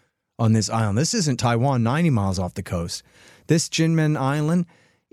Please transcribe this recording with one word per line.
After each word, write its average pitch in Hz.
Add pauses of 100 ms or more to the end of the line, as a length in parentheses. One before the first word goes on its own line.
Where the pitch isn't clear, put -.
(380)
on 113
this 110
island. 110
This 160
isn't 151
Taiwan, 120
ninety 147
miles 98
off 90
the 101
coast. 87 (440)
This 160
Jinmen 160
Island 151 (460)